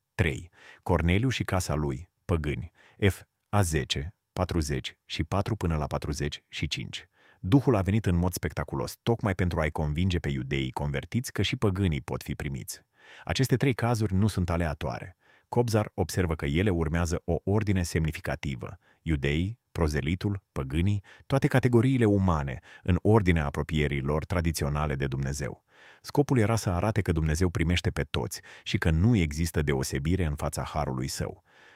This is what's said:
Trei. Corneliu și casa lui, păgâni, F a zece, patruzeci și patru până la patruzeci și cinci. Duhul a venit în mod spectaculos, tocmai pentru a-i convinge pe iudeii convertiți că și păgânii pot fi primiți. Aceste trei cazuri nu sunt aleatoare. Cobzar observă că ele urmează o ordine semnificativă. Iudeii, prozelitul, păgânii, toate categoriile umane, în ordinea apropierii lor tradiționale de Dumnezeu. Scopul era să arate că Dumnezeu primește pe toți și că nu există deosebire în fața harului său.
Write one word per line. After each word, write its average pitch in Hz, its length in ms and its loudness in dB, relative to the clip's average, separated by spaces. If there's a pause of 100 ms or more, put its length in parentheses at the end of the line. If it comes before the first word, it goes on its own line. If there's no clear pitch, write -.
(160)
Trei. 85 360 -2 (320)
Corneliu 90 460 4
și - 140 -2
casa 92 300 -2
lui, 73 360 -4 (160)
păgâni, 76 460 -2 (380)
F - 120 0 (280)
a 104 120 4
zece, 78 540 -2 (180)
patruzeci 73 720 -2
și - 180 -6
patru 101 320 -2
până 82 200 -2
la 73 120 -2
patruzeci 71 600 -6
și - 200 -6
cinci. - 400 -10 (320)
Duhul 123 360 4
a 98 60 2
venit 98 240 0
în 90 100 2
mod 87 180 0
spectaculos, - 720 -6
tocmai 113 320 0
pentru 87 240 0
a-i 78 120 0
convinge 82 480 0
pe 73 100 -4
iudeii 67 420 -4
convertiți 73 600 -4
că - 100 -2
și 98 140 -2
păgânii 92 460 0
pot - 220 -8
fi 73 120 -6
primiți. - 460 -8 (420)
Aceste - 320 0
trei 131 180 2
cazuri 110 400 0
nu 98 140 4
sunt 90 220 0
aleatoare. 82 680 -4 (300)
Cobzar 110 460 0
observă 85 420 0
că 73 100 -4
ele 82 240 2
urmează 85 560 0
o 85 180 0
ordine 101 400 0
semnificativă. 76 960 -4 (240)
Iudeii, 78 580 0 (120)
prozelitul, 80 800 -2
păgânii, 85 520 0 (220)
toate 139 220 2
categoriile 123 580 4
umane, 87 540 2 (240)
în 90 180 4
ordinea 101 440 6
apropierii 73 560 0
lor 76 240 0
tradiționale 76 720 0
de 69 120 -2
Dumnezeu. 67 560 -6 (380)
Scopul 143 360 0
era 110 180 4
să 110 140 -2
arate 101 320 0
că 92 100 0
Dumnezeu 80 380 2
primește 85 400 0
pe 71 140 -2
toți - 380 -6 (220)
și - 140 -2
că - 120 2
nu 92 260 6
există 82 460 2
deosebire 73 640 0
în 73 100 -2
fața 73 280 -4
harului 65 440 -4
său. - 360 -8 (320)